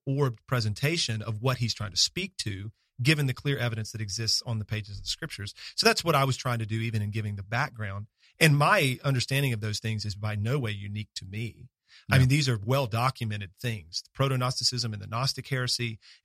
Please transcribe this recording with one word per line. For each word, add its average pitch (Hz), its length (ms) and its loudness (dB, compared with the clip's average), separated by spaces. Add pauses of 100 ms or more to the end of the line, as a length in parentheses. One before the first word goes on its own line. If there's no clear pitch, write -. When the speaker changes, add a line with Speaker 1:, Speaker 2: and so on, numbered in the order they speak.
Speaker 1:
orbed 135 400 0
presentation 117 720 0
of 107 220 -6
what 127 160 2
he's 117 160 0
trying 104 160 -8
to 82 60 -4
speak - 400 0
to, 101 340 -6 (300)
given 147 260 4
the 127 60 0
clear 139 240 -2
evidence 113 340 -2
that 107 100 -6
exists 107 440 -2
on 113 140 -2
the 104 60 -4
pages 104 320 -6
of - 60 -12
the - 60 -10
scriptures. - 440 -8 (220)
So - 100 0
that's 220 180 6
what 160 120 4
I 139 100 6
was 131 120 2
trying 120 220 -2
to 110 60 -2
do, 110 160 -2
even 110 200 -2
in 104 100 -2
giving 104 240 -4
the 101 80 -10
background. 107 640 -4 (340)
And 151 160 8
my 147 480 4
understanding 135 480 2
of 107 80 -4
those 107 180 -4
things 110 260 -4
is 101 100 -4
by 104 200 -4
no 110 240 0
way 113 120 -2
unique 101 460 -8
to 98 80 -12
me. 98 440 -10 (420)
I 135 40 6
Speaker 2:
Yeah. 131 60 10
Speaker 1:
mean, 127 80 8
these 139 200 4
are 113 120 2
well-documented 110 880 0 (100)
things, 98 420 -6 (100)
proto-Gnosticism 127 800 0
and 101 100 -8
the 98 60 -12
Gnostic 123 400 -4
heresy, 120 520 -2 (260)